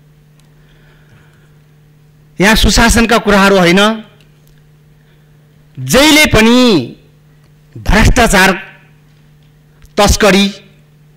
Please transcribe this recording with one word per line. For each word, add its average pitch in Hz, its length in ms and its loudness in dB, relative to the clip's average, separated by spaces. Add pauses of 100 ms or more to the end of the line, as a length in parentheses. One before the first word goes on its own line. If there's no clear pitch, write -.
(2500)
यहाँ 208 160 0
सुशासनका 226 600 0
कुराहरू 196 400 0
होइन, 180 240 2 (2000)
जहिले 277 480 0
पनि 226 320 2 (1160)
भ्रष्टाचार, 202 760 0 (1500)
तस्करी, 202 500 0 (680)